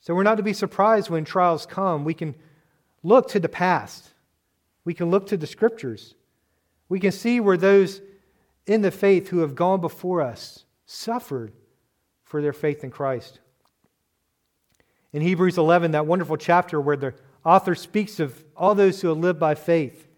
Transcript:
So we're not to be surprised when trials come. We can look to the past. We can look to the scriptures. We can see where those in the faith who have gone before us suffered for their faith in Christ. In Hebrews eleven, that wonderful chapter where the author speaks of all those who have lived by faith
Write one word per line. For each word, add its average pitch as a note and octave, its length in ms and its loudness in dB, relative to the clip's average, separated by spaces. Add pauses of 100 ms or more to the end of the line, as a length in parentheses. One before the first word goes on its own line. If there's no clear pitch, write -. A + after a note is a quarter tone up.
So E3 120 -6
we're F#3 100 2
not G#3+ 120 4
to G#3+ 80 -4
be G#3 80 -2
surprised G3+ 580 0
when D#3+ 140 -4
trials E3+ 420 0
come. F3+ 380 -4
We D#3+ 100 -4
can D#3 220 -8 (680)
look B3 260 4
to G#3 100 0
the E3+ 80 -2
past. - 640 -4 (760)
We E3+ 120 -6
can E3+ 160 -2
look G3 160 0
to G#3 100 -4
the D3+ 80 -6
scriptures. D3 720 -4 (760)
We F#3 100 -2
can F#3 120 0
see A#3 280 -2
where G3+ 160 2
those G3 460 4 (640)
in G#3+ 160 0
the G3 80 2
faith F#3+ 380 2
who F3+ 140 -2
have D3 120 -2
gone F3+ 260 0
before F3 420 -4
us - 440 -10 (220)
suffered C#3 680 -10 (720)
for D3+ 180 -6
their D3 100 -2
faith D3 320 -4
in C3+ 60 -12
Christ. C3 500 -8 (1700)
In D3 80 -4
Hebrews F3+ 380 0
eleven, E3+ 320 4
that D3+ 160 0
wonderful D#3+ 280 -2
chapter E3+ 460 0
where C#3+ 160 0
the C3 160 -6 (320)
author F3+ 300 4
speaks - 440 -6
of C#3+ 240 -6 (140)
all F#3+ 160 2
those G3 280 2
who F#3 80 0
have D#3 100 -2
lived E3+ 200 0
by D#3 140 0
faith D3+ 540 -4 (100)